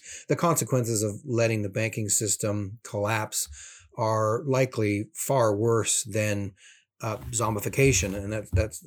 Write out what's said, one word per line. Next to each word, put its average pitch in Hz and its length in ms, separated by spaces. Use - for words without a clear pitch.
the 147 60
consequences 120 680
of 104 120
letting 113 380
the 101 60
banking 110 380
system 104 760
collapse 107 640
are 110 480
likely 113 680
far 110 420
worse 113 480
than, 101 500
uh, 110 160
zombification. 110 840
And 101 160
that, 107 220
that 90 340